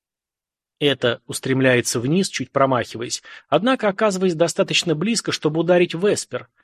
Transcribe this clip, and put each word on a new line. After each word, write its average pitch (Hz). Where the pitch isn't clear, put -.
Эта 127
устремляется 127
вниз, 156
чуть -
промахиваясь, 123
однако 214
оказываясь 190
достаточно 165
близко, 190
чтобы 160
ударить 175
в 190
Эспер, -